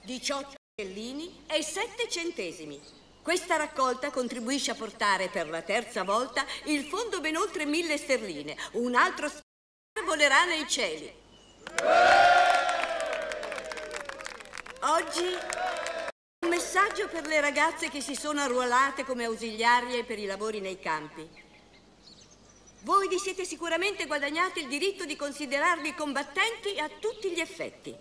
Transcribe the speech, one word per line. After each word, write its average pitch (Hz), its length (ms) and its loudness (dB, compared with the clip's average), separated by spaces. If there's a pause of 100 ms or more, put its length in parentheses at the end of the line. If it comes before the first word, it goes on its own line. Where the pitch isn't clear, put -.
diciotto 277 500 -4 (220)
sterline 226 520 -8 (200)
e 311 160 2
sette 453 440 -4
centesimi. 165 720 -6 (440)
Questa 339 320 2
raccolta 285 560 0
contribuisce 247 580 -2
a 226 60 -2
portare 196 540 0
per 170 200 -2
la 165 140 -4
terza 220 400 -2
volta 247 420 0 (200)
il 285 200 0
fondo 403 340 -2
ben 311 160 -2
oltre 349 300 0
mille 302 320 0
sterline. 202 580 -2 (180)
Un 240 200 0
altro 294 340 4
star - 760 -10
volerà 302 400 6
nei 320 240 -2
cieli. 156 420 -2 (3750)
Oggi 330 440 2 (1160)
un 339 60 2
messaggio 381 580 2
per 320 180 -6
le 311 160 4
ragazze 294 480 2
che 285 120 -6
si 285 120 -6
sono 294 280 -2
arruolate 254 640 2
come 240 200 -4
ausiliarie 233 800 2
per 226 160 -6
i 208 60 -6
lavori 208 340 -4
nei 190 200 -6
campi. 156 640 -6 (1400)
Voi 381 220 4
vi 359 100 0
siete 370 280 -4
sicuramente 339 600 -2
guadagnati 311 540 0
il 294 80 -6
diritto 359 380 -2
di 294 100 -6
considerarvi 294 800 0
combattenti 381 840 -2
a 302 100 -2
tutti 392 440 -4
gli 339 80 -2
effetti. 143 600 -6